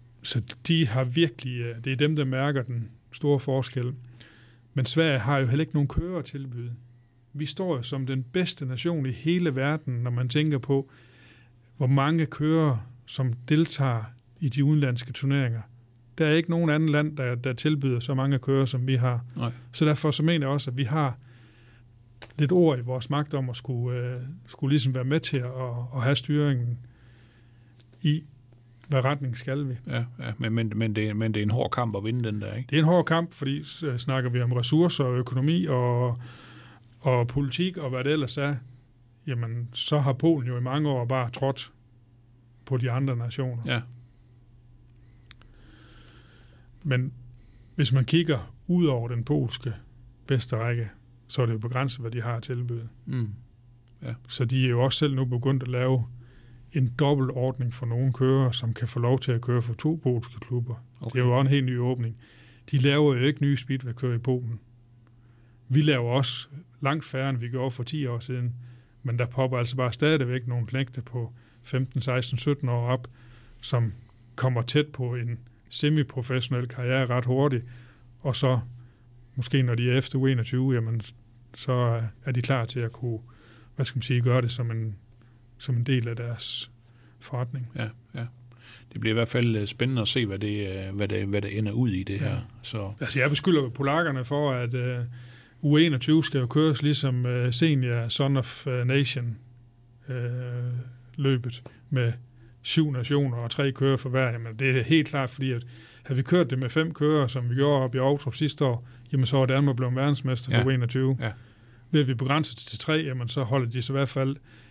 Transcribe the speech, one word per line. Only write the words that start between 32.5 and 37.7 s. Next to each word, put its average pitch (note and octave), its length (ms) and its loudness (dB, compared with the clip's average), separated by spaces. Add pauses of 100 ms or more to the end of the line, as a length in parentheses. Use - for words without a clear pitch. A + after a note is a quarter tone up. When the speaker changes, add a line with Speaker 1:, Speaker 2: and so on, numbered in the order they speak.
Speaker 2:
ikke? A#2+ 160 -8
Speaker 1:
Det C#3+ 60 0
er D#3 40 6
en D#3 60 6
hård F3 200 6
kamp, E3 280 0
fordi C#3 300 -4
s-, - 200 -10 (140)
snakker B2+ 320 0
vi B2 120 0
om A#2+ 100 0
ressourcer D#3 520 2
og B2 140 2
økonomi C#3 480 0
og, B2 520 2 (840)
og B2 280 2
politik D3 500 -2